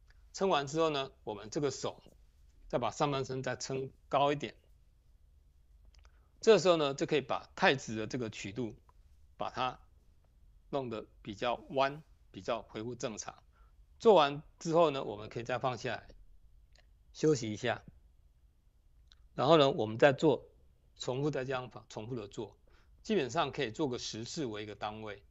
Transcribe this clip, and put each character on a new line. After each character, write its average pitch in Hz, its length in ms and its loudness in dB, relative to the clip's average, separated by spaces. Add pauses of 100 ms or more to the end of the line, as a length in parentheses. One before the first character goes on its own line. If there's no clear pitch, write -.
(320)
撑 190 160 0
完 147 180 2
之 151 140 -2
后 160 80 6
呢， 139 240 -2 (120)
我 110 100 -6
们 104 160 -12
这 160 100 -2
个 143 100 2
手 - 320 -6 (640)
再 156 100 -2
把 120 120 0
上 147 200 0
半 135 120 -2
身 131 200 -8
再 127 120 -4
撑 135 360 -8 (180)
高 143 240 2
一 - 20 2
点， 143 200 -8 (1900)
这 220 180 8
时 175 120 4
候 170 80 6
呢， 139 160 2
就 151 100 -4
可 151 120 0
以 139 40 4
把 101 340 -6
太 170 220 4
直 117 200 -8
的 110 100 -4
这 - 100 -8
个 117 140 -4
曲 101 200 -10
度 107 240 -6 (640)
把 104 140 -6
它 127 280 -4 (920)
弄 135 180 -4
得 110 160 -8 (160)
比 110 140 -10
较 120 340 -2
弯， 139 340 0 (280)
比 101 100 -16
较 113 220 -4
恢 - 200 -10
复 120 120 -8
正 113 240 -8
常。 - 240 -14 (560)
做 220 160 8
完 147 280 6 (160)
之 165 140 -4
后 165 180 6
呢， 135 140 -4
我 107 120 -6
们 107 120 -12
可 - 100 -10
以 117 60 -6
再 123 140 -2
放 127 180 -2
下 110 180 -4
来 - 140 -12 (1040)
休 156 220 2
息 113 180 -4
一 107 40 -6
下， 113 260 -4 (1500)
然 123 120 0
后 160 120 8
呢， 139 120 8
我 139 140 0
们 110 140 -4
再 143 160 8
做， 147 340 2 (480)
重 131 260 -4
复 151 80 0
再 139 140 -4
这 135 80 -6
样 127 160 -6
反， 104 220 -18
重 110 180 -10
复 127 80 -8
的 104 100 -10
做， 104 300 -12 (460)
基 214 120 -2
本 139 160 2
上 143 220 0
可 151 100 -4
以 117 80 -2
做 156 160 -2
个 123 120 -4
十 110 260 -8
次 143 220 -6
为 107 160 -6
一 107 40 -8
个 104 80 -10
单 107 280 -10
位， 101 280 -12